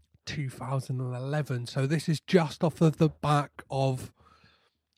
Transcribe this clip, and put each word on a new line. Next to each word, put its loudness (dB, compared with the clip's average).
two -6
thousand -4
and -6
eleven, -4
so -2
this -2
is 0
just 2
off 2
of 4
the 6
back -2
of -2